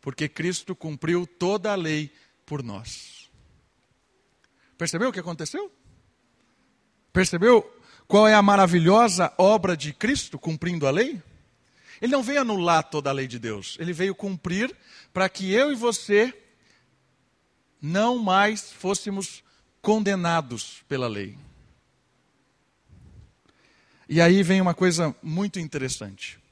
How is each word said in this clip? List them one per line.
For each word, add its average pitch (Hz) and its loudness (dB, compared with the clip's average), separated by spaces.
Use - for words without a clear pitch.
porque 143 -8
Cristo 175 -8
cumpriu 160 -4
toda 196 -4
a 202 -2
lei 156 -4
por 143 -10
nós. - -16
Percebeu 170 -4
o 214 -10
que 196 -8
aconteceu? 175 -10
Percebeu 185 4
qual 214 8
é 214 8
a 208 8
maravilhosa 185 4
obra 185 2
de 143 -10
Cristo 233 -4
cumprindo 165 -4
a 135 2
lei? 220 -2
Ele 240 -2
não 277 0
veio 277 -2
anular 175 2
toda 143 -4
a 139 -2
lei 135 -4
de 120 -12
Deus, 110 -10
ele 170 -6
veio 185 -4
cumprir 196 -6
para 190 0
que 190 -8
eu 262 2
e 277 -4
você 226 0
não 208 -2
mais 208 0
fôssemos 196 -6
condenados 170 -2
pela 127 -4
lei. 101 -8
E 160 4
aí 180 8
vem 190 2
uma 175 0
coisa 165 0
muito 185 -6
interessante. 131 -10